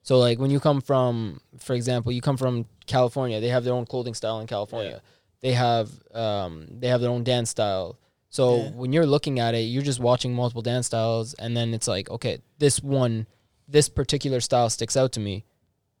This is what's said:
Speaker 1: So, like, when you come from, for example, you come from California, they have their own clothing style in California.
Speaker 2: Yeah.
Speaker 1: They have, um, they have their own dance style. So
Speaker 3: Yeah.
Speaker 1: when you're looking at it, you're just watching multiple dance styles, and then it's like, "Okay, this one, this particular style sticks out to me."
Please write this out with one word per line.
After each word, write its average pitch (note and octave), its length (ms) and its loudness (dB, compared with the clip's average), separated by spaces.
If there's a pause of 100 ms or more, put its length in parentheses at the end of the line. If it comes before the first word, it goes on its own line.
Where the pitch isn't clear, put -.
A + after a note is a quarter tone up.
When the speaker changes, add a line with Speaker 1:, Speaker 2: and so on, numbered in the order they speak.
Speaker 1:
So, C3 160 4
like, A#2+ 220 4
when C3+ 100 2
you C#3 80 4
come C#3+ 220 2
from, A#2+ 600 0 (180)
for - 160 -4
example, A#2+ 380 -2
you B2 80 -2
come C#3 160 0
from B2 280 0 (220)
California, B2 540 2
they A#2 80 0
have B2 140 2
their B2 120 0
own B2 120 -2
clothing B2 280 -6
style A2 260 -4
in A2+ 80 -10
California. G#2 460 -6
Speaker 2:
Yeah. A1 40 -16 (500)
Speaker 1:
They B2+ 40 2
have, A#2+ 380 2 (240)
um, G2 520 -4 (140)
they B2 80 -2
have B2 120 4
their A#2+ 100 0
own B2 140 -2
dance B2 260 0
style. F#2+ 480 -2 (320)
So B2 260 4
Speaker 3:
Yeah. A#2 140 -2
Speaker 1:
when B2+ 220 -4
you're E3 140 4
looking C#3+ 340 2
at A#2 140 0
it, A#2 80 0
you're A#2+ 200 -2
just C#3 180 -2
watching B2 320 2
multiple A#2+ 300 -2
dance A#2+ 240 -2
styles, A2+ 480 0
and A#2 220 -6
then A#2 180 0
it's A2+ 120 -4
like, G2 220 -2
"Okay, A#2 300 -6 (200)
this D3 240 4
one, B2 440 0 (420)
this D3 220 4
particular C3+ 500 -2
style A#2+ 300 2
sticks - 260 -4
out C3 160 2
to A2 80 -6
me." G2+ 240 -6 (560)